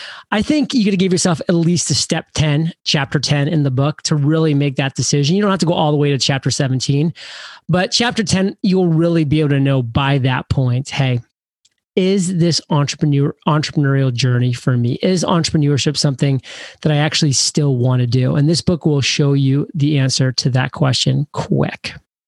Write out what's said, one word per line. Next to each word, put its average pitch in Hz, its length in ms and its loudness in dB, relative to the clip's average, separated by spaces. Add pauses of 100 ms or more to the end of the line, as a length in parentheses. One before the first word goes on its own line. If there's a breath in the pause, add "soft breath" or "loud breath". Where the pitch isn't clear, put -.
(320 loud breath)
I 214 100 0
think 294 320 0
you 226 100 2
gotta 202 140 2
give 185 140 2
yourself 185 360 0
at 175 60 2
least 170 360 0
a 156 40 0
step - 400 -2
ten, 156 400 0 (100)
chapter 143 340 0
ten 143 300 0
in 156 140 2
the 139 80 0
book 139 320 -2
to - 120 -2
really 156 380 2
make 143 240 0
that 135 200 -2
decision. 143 380 0
You 196 60 2
don't 208 100 2
have 190 100 0
to 165 60 0
go 160 60 2
all 151 200 2
the 151 40 2
way 143 140 2
to 139 80 0
chapter 139 320 0
seventeen, 139 640 0 (560 loud breath)
but 185 200 0
chapter 233 320 -2
ten, 190 380 0
you'll 185 280 2
really 165 360 2
be 147 160 0
able 151 100 2
to 139 100 2
know 135 220 2
by 139 360 0
that 127 320 -2
point, 127 400 -2
"Hey, 127 300 -2 (760)
is 185 400 0
this 165 320 0
entrepreneur, 143 640 -2 (140)
entrepreneurial 139 640 0
journey 123 400 0
for 123 240 -2
me? 120 240 -2
Is 185 240 0
entrepreneurship 147 720 0
something 139 460 0 (400 loud breath)
that 151 100 2
I 147 40 2
actually 147 360 0
still 143 440 0
wanna 123 300 2
do?" 127 300 0
And 143 100 2
this 165 140 2
book - 240 -2
will 147 160 2
show 143 320 0
you 139 400 2
the 147 240 0
answer 131 360 2
to - 180 -2
that 127 220 0
question 131 600 0
quick. - 640 -4 (340)